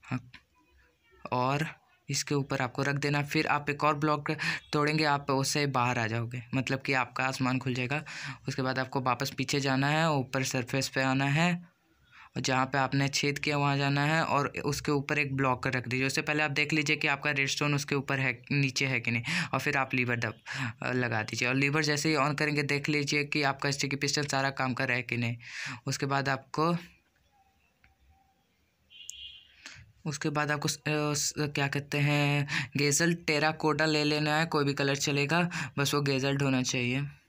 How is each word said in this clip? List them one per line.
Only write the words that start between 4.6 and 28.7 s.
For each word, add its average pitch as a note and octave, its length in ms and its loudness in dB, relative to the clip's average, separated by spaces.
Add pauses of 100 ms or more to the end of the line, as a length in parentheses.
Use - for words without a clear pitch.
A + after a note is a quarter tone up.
तोड़ेंगे, D3+ 320 2
आप C#3+ 260 2
उससे C3+ 360 2
बाहर B2 320 2
आ A2+ 80 0
जाओगे, A#2 360 -4 (120)
मतलब C3+ 280 0
कि C#3 100 -2
आपका C3 320 0
आसमान C3 340 0
खुल B2 160 -2
जाएगा। C3 300 -4 (440)
उसके C3+ 140 -4
बाद B2+ 160 0
आपको C3 220 -2
वापस B2+ 300 0
पीछे C3+ 300 -2
जाना C3+ 280 2
है, D#3+ 220 2
ऊपर C3+ 340 0
सरफेस C3 440 -2
पे C3+ 140 0
आना C3 220 2
है E3+ 480 0 (640)
और C3 60 -4
जहाँ C3 240 2
पे C#3 120 0
आपने C3+ 300 2
छेद C#3+ 300 -2
किया D3 200 0
वहाँ C#3+ 180 2
जाना C#3+ 280 2
है D#3 200 2
और C#3 220 2 (180)
उसके D3 280 -2
ऊपर C#3+ 260 0
एक C3+ 180 0
ब्लॉक C3 300 2
रख B2+ 220 -2
दीजिए। B2+ 180 0
उससे C3+ 160 0
पहले D3+ 200 0
आप D3+ 80 0
देख D3 220 0
लीजिए D3+ 240 2
कि D3+ 120 -2
आपका C#3+ 220 0
रेडस्टोन C#3 440 0
उसके C#3+ 200 0
ऊपर C3+ 240 0
है, B2+ 240 0 (100)
नीचे C#3 340 2
है C3 140 0
कि A#2 100 -4
नहीं, A#2 120 0 (320)
और C3 60 0
फिर C#3+ 160 -2
आप C3 180 -2
लीवर B2 220 0
दब-, A#2 680 -6
लगा B2 360 0
दीजिए। A2+ 260 -2
और B2+ 60 2
लीवर C#3 280 2
जैसे D3 260 0
ही D#3 60 2
on C#3+ 240 2
करेंगे D3 240 0
देख C#3+ 260 -2
लीजिए D3 360 0
कि D3 180 -2
आपका C#3 280 0
स्टिकी C#3 260 -2
पिस्टन C#3+ 260 -2
सारा C#3 280 0
काम C3 240 -2
कर C3 140 -2
रहा B2 80 0
है B2 60 -2
कि B2 140 -4
नहीं। A#2+ 200 -2 (500)
उसके C#3 200 -2
बाद C#3 220 0
आपको, D#3 480 0 (3250)